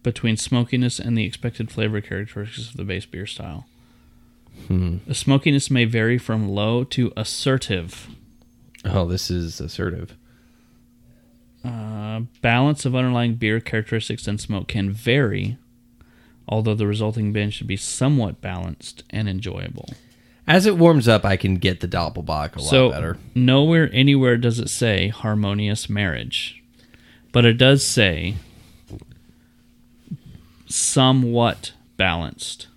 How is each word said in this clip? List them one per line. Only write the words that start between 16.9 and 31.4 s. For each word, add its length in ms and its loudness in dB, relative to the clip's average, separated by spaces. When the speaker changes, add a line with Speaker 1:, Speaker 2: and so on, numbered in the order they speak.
Speaker 1:
blend 200 -2
should 140 -10
be 80 -4
somewhat 640 0
balanced 680 -10
and 180 -4
enjoyable. 640 -8
Speaker 2:
As 180 6
it 120 4
warms 320 8
up, 160 4
I 100 2
can 200 0
get 260 -2
the 80 -6
Doppelbock 680 -4
a 60 -10
Speaker 1:
So, 260 4
Speaker 2:
lot 60 0
better. 240 -4
Speaker 1:
nowhere 560 4
anywhere 460 4
does 220 0
it 100 -6
say 400 0
harmonious 800 -2
marriage, 720 -6
but 100 6
it 140 6
does 280 6
say 500 0
somewhat 1040 2